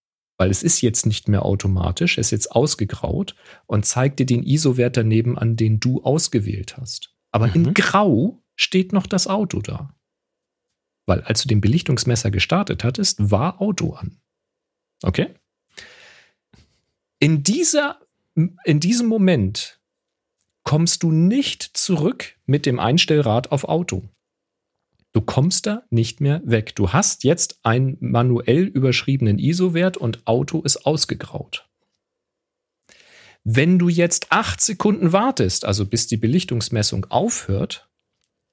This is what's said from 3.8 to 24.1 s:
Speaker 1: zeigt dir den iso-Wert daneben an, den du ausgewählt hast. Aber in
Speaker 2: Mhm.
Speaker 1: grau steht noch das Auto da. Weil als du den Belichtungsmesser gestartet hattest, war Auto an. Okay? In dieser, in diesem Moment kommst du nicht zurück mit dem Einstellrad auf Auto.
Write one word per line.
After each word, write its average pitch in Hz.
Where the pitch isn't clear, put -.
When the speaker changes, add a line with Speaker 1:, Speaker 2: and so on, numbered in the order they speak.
Speaker 1:
zeigt 135
dir 131
den 123
iso-Wert 127
daneben 113
an, 113
den 110
du 127
ausgewählt 107
hast. -
Aber 107
in 170
Speaker 2:
Mhm. 170
Speaker 1:
grau 180
steht 185
noch 196
das 185
Auto 196
da. -
Weil 95
als -
du -
den 110
Belichtungsmesser 117
gestartet -
hattest, 104
war 123
Auto 202
an. -
Okay? -
In 147
dieser, 294
in 151
diesem 233
Moment 180
kommst 165
du 165
nicht 185
zurück 180
mit 143
dem 123
Einstellrad 139
auf 139
Auto. 156